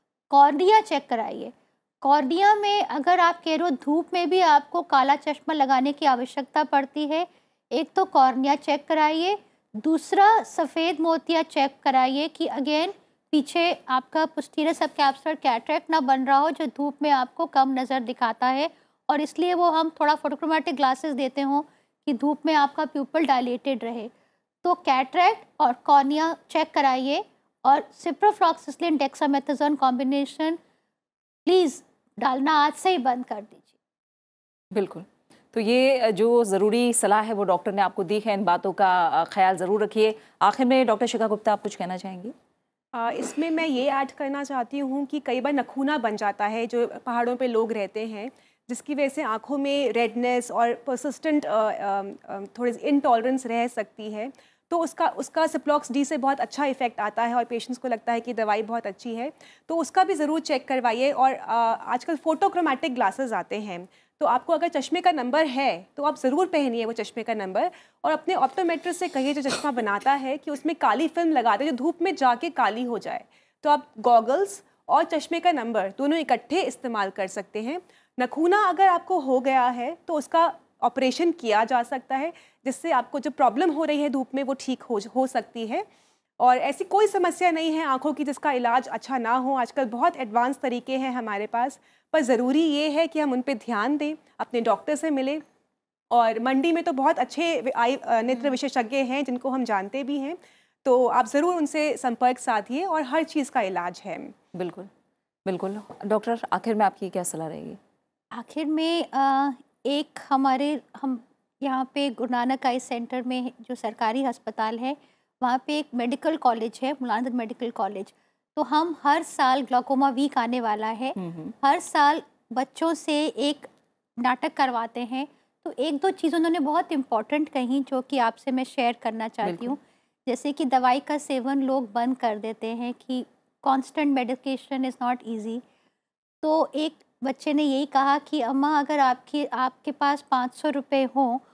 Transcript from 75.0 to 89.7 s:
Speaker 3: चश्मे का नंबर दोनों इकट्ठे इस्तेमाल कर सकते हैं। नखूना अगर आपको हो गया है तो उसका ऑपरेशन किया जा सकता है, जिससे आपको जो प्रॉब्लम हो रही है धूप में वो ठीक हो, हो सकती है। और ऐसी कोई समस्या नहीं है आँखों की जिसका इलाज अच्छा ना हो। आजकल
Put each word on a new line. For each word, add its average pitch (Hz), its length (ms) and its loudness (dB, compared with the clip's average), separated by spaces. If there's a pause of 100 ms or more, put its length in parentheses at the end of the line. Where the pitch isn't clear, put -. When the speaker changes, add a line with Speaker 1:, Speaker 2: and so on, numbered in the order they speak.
Speaker 3:
चश्मे 330 360 -4
का 349 120 4
नंबर 220 460 -2
दोनों 294 220 0
इकट्ठे 285 420 0
इस्तेमाल 226 480 -4
कर 190 180 -6
सकते 202 340 -10
हैं। 294 200 -8 (380)
नखूना 330 440 2
अगर 370 240 4
आपको 349 320 2
हो 262 200 2
गया 262 280 2
है 247 300 -4 (100)
तो 349 60 -4
उसका 330 420 0 (260)
ऑपरेशन 269 500 2
किया 226 320 0
जा 240 200 0
सकता 262 320 -6
है, 311 180 -4 (320)
जिससे 269 260 -4
आपको 254 280 0
जो 285 120 -4
प्रॉब्लम 269 400 2
हो 302 120 -2
रही 294 180 0
है 294 80 0
धूप 254 260 -2
में 277 80 -2
वो 262 100 -4
ठीक 262 300 -6
हो, 226 160 -4 (160)
हो 262 120 2
सकती 233 400 -6
है। 330 380 -8 (340)
और 254 180 6
ऐसी 277 260 -2
कोई 403 240 4
समस्या 359 440 0
नहीं 320 200 0
है 320 140 -2
आँखों 277 280 0
की 302 100 -6
जिसका 285 280 -2
इलाज 247 360 0
अच्छा 247 300 -6
ना 233 180 0
हो। 262 200 0
आजकल 262 300 -2